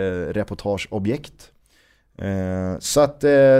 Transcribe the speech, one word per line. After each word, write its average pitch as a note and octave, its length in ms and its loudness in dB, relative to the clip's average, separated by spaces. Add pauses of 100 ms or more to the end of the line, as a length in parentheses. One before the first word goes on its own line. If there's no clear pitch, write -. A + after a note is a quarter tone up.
(340)
reportageobjekt. G#2 1160 -6 (680)
Eh, F#2 600 -6
så - 220 0
att, C#3+ 220 -2
eh, D3 60 2 (300)